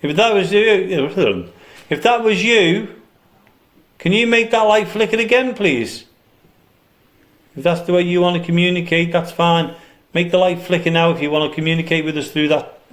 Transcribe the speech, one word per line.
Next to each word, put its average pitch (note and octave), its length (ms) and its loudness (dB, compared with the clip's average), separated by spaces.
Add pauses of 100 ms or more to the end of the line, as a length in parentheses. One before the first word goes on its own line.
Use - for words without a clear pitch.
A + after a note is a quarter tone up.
If D3 140 -4
that A3 180 2
was F#3 180 0
you, F#3 960 0 (380)
if D3+ 140 -4
that A#3 200 2
was G#3 220 0
you, G#3+ 440 2 (1080)
can E3+ 140 -2
you A3+ 140 2
make A#3 240 2
that A3 120 2
light G#3+ 260 2
flicker A3 300 -2
again, B3 360 0
please? C#3 500 -2 (1500)
If C3+ 60 -14
that's E3+ 200 0
the F3+ 100 -4
way F3+ 100 2
you F3 180 0
want F3 160 2
to E3+ 80 -4
communicate, E3+ 680 0
that's E3 200 -2
fine. E3+ 420 0 (380)
Make F3 180 -2
the F3+ 80 2
light F3+ 220 0
flicker E3+ 300 -2
now E3 200 2
if D#3+ 120 -2
you D3 80 -4
want D3+ 200 0
to D3 40 -14
communicate D#3+ 500 -2
with D#3 140 -6
us C#3+ 120 -8
through D3+ 180 -2
that. D3 320 -2 (120)